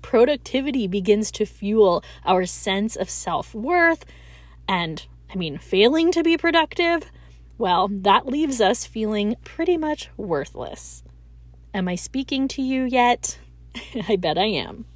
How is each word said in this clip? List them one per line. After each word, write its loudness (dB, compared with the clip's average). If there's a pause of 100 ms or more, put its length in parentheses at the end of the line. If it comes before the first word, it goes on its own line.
Productivity 0
begins 0
to -2
fuel 2 (220)
our 2
sense -2
of -6
self-worth, 0 (640)
and, -4 (260)
I -8
mean, -6
failing 4
to 0
be 2
productive, 0 (480)
well, 2
that 2
leaves -2
us 2
feeling -4
pretty -2
much -4
worthless. -8 (720)
Am -2
I -4
speaking -4
to -6
you -2
yet? 0 (340)
<laughs> -10
I 2
bet -2
I 0
am. -6